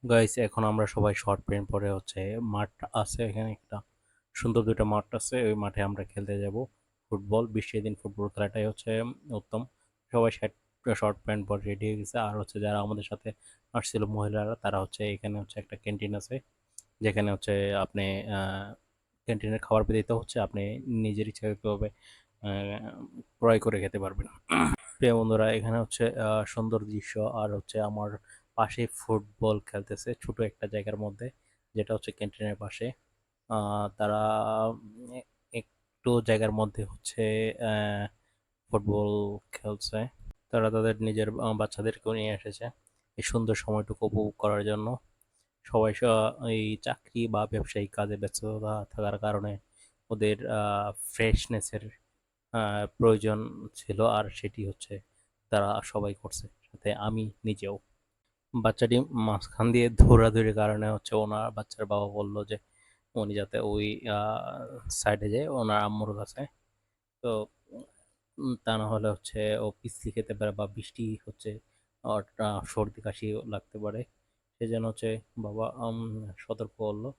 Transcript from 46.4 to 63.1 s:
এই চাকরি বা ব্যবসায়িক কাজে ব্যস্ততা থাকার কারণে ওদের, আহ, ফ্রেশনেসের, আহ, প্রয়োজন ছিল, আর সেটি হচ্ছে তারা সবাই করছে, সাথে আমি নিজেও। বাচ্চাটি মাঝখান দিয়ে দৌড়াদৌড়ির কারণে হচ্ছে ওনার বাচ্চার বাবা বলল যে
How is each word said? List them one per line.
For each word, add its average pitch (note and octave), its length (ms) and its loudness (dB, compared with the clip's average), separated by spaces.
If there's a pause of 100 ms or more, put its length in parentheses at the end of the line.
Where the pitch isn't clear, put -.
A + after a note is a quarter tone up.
এই G#2+ 320 0
চাকরি - 460 -4
বা G#2+ 180 2
ব্যবসায়িক G#2 460 -4
কাজে G#2 260 -2
ব্যস্ততা G#2+ 720 -4
থাকার G2+ 260 -2
কারণে G#2 400 -2 (520)
ওদের, G#2+ 420 0
আহ, G#2 400 0
ফ্রেশনেসের, - 1000 0 (600)
আহ, G#2 360 -2 (100)
প্রয়োজন A2 800 4
ছিল, G#2+ 300 0
আর G#2+ 240 4
সেটি G#2 380 -6
হচ্ছে G2 320 -10 (500)
তারা G#2 340 2
সবাই G2+ 300 -2
করছে, - 340 -12
সাথে - 460 -6
আমি G#2+ 380 -2 (140)
নিজেও। G2+ 340 -4 (760)
বাচ্চাটি A#2 440 4
মাঝখান A2 720 2
দিয়ে A#2+ 180 6
দৌড়াদৌড়ির A2+ 640 8
কারণে G#2+ 340 2
হচ্ছে G#2+ 260 -4
ওনার G#2+ 360 0
বাচ্চার G#2+ 340 -8
বাবা G#2 220 0
বলল G2+ 360 -4
যে G#2+ 140 -6 (580)